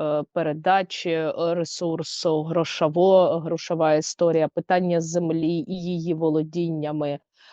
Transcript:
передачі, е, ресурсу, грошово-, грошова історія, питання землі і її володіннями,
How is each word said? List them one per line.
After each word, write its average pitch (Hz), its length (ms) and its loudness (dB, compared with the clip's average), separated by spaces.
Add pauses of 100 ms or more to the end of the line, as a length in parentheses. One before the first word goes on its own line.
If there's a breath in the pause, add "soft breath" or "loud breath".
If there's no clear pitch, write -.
(340)
передачі, 175 760 -2
е, 160 280 0
ресурсу, 165 1080 -2
грошово-, 170 960 4
грошова 160 540 0
історія, 160 540 2
питання 175 540 0
землі 165 640 -2
і 185 60 -8
її 175 400 -4
володіннями, 156 1080 -2 (320 soft breath)